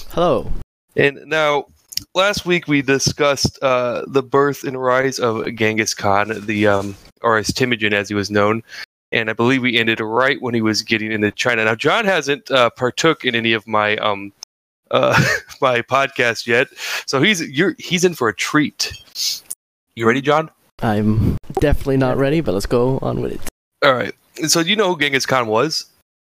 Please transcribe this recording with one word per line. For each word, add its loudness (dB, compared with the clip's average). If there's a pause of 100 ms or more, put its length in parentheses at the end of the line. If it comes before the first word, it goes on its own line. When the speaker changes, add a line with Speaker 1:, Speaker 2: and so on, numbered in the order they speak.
Speaker 1:
Hello. 0 (440)
Speaker 2:
And 0
now, 0 (480)
last 0
week 0
we 2
discussed, -2
uh, 0
the 0
birth 0
and -6
rise 0
of 0 (120)
Genghis 0
Khan, 0 (140)
the, 2
um, 0 (260)
or 2
as -2
Temujin 0
as 0
he -2
was -2
known. 2 (500)
And -2
I -2
believe 2
we 0
ended 0
right 0
when -4
he 2
was 0
getting -2
into 0
China. 0
Now, 2
John 0
hasn't, -2
uh, 4
partook 0
in -2
any 2
of -2
my, 2
um, -4 (600)
uh, 2 (260)
<laughs> -12
my 2
podcast 0
yet, 2 (400)
so 0
he's, 2
you're, 0
he's -4
in 2
for -2
a -2
treat. -2 (1040)
You -2
ready, 2
John? 2 (320)
Speaker 1:
I'm 2 (220)
definitely 2
not 2
ready, 2
but -2
let's -2
go 2
on -2
with -4
it. -8 (440)
Speaker 2:
All 6
right. -4 (340)
So 2
do -4
you 2
know 2
who -6
Genghis 0
Khan 0
was? 0 (480)